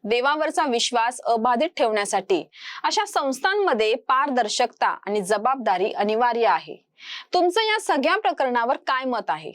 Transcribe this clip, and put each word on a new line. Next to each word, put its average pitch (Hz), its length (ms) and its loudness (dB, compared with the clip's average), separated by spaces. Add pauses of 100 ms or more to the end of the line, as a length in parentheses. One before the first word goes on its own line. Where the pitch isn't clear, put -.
देवावरचा 285 600 0
विश्वास 240 540 0
अबाधित 240 560 2
ठेवण्यासाठी 202 680 0 (400)
अशा 359 200 0
संस्थांमध्ये 294 880 0
पारदर्शकता 247 1000 0 (100)
आणि 208 140 0
जबाबदारी 214 720 0
अनिवार्य 226 540 0
आहे. 160 300 0 (580)
तुमचं 359 260 2
या 427 200 0
सगळ्या 320 360 0
प्रकरणावर 262 600 0
काय 262 280 -4
मत 233 260 -4
आहे? 156 240 -6